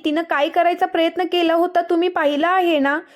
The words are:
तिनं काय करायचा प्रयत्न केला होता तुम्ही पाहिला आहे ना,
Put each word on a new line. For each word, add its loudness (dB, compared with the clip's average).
तिनं -2
काय -2
करायचा 0
प्रयत्न 0
केला 0
होता 0
तुम्ही 0
पाहिला 0
आहे 2
ना, 0